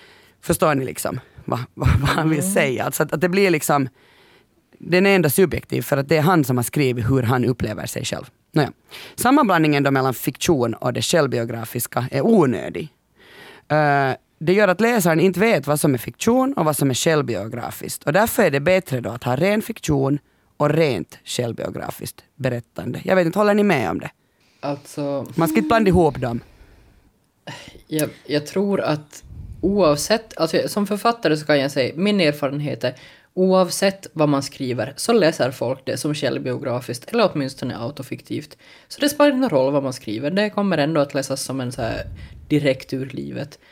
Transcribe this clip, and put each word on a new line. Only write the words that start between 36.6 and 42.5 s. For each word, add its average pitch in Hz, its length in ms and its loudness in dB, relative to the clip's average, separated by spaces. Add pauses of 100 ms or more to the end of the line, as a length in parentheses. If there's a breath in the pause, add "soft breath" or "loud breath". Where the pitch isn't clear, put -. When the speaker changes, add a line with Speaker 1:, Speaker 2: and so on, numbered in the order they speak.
Speaker 2:
eller 226 200 2
åtminstone 131 440 -6
autofiktivt. 120 800 -10 (320 loud breath)
Så - 120 -18
det 285 80 2
spelar 294 220 4
ingen 254 200 0
roll 135 220 2
vad 143 100 0
man 131 100 -4
skriver, 127 380 -6
det 208 200 0
kommer 202 280 0
ändå 151 220 0
att 139 140 -2
läsas 135 280 -4
som 135 180 -6
en 123 120 -6
så 127 100 -8
här 110 200 -4 (460 loud breath)
direkt 143 440 0